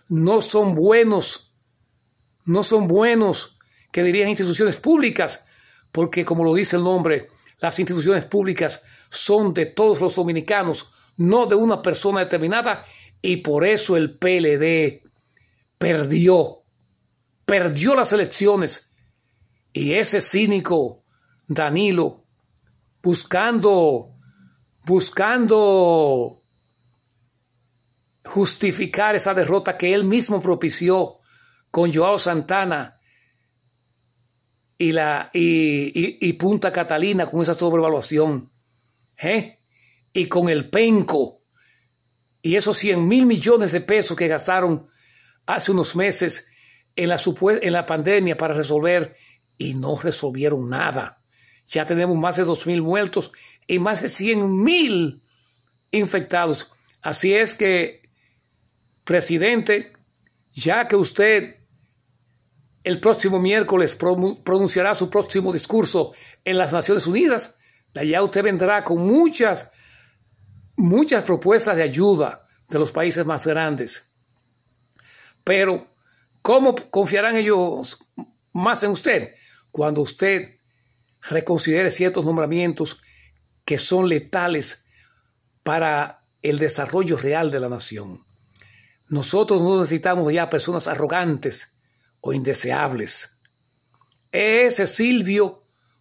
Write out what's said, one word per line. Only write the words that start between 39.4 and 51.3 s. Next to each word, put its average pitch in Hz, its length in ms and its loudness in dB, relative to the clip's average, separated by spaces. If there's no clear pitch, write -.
Y 185 140 -2
con 175 220 0
el 151 200 -2
penco, 196 760 0
y 170 140 0
esos 202 220 0
cien 180 300 2
mil 254 180 6
millones 214 460 4
de 170 100 -2
pesos 196 340 0
que 175 120 -2
gastaron 165 600 0
hace 220 260 -2
unos 180 240 0
meses 180 520 -2
en 175 140 -2
la 175 80 0
supue-, 196 440 0
en 175 120 -2
la 170 120 -2
pandemia 165 520 0
para 151 160 -2
resolver, 151 640 0
y 135 180 -8
no 135 200 -4
resolvieron 139 720 -4
nada. 131 540 -6